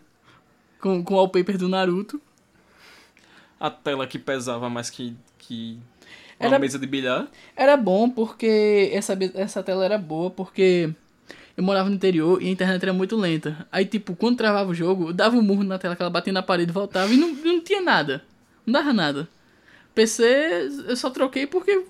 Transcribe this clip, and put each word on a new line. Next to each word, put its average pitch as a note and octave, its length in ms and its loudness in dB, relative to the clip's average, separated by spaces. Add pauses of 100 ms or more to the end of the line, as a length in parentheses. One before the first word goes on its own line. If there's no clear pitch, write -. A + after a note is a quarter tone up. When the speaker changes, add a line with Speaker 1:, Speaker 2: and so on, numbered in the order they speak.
(800)
Speaker 1:
Com, F#3 240 -2
com G3 120 -2
wallpaper F#3+ 420 2
do F3+ 120 -2
Naruto. F#3+ 520 -2 (1400)
Speaker 2:
A D3+ 100 -4
tela C3+ 360 -4
que B2+ 140 -8
pesava B2 500 -6
mais A#2+ 200 -8
que, A#2+ 260 -12 (220)
que A2+ 420 -14 (600)
uma A#3 80 0
Speaker 1:
Era C4+ 120 4
Speaker 2:
mesa C#3 180 -2
de C3+ 80 -8
bilhar. C3+ 420 -4 (280)
Speaker 1:
Era C#4 200 4
bom G#3+ 340 2
porque... G#3+ 840 2
Essa G3+ 220 -2
be-, F#3+ 180 -2
essa F#3+ 300 -6
tela F#3+ 200 -2
era G3+ 140 0
boa E3 320 -6
porque F3+ 640 0 (640)
eu F3+ 60 -4
morava F#3+ 260 2
no G3+ 60 0
interior F3+ 440 2
e - 80 -4
a F#3 40 0
internet F#3 320 0
era F#3 100 0
muito F#3+ 220 -2
lenta. D#3+ 560 -2
Aí, F#3+ 120 0
tipo, G3 320 -6
quando A#3+ 220 0
travava G#3 320 0
o F3 60 -2
jogo, E3+ 340 0
eu F3 40 -6
dava G#3 220 4
um A#3+ 60 4
murro G3+ 220 4
na F#3+ 160 -4
tela F3 160 -4
que F3 80 -6
ela F3 80 -2
batia F3 200 -2
na F#3 120 0
parede, F3 280 0
voltava G3 400 -2
e B3 60 8
não, E4 160 2
não E4 260 0
tinha F#4+ 220 -2
nada. E3 420 0 (400)
Não - 100 0
dava D4 200 2
nada. D3+ 340 0 (680)
P A3 100 4
C A3+ 180 0 (640)
eu B3 80 -2
só C4 140 -4
troquei C4 380 -2
porque F#4 420 0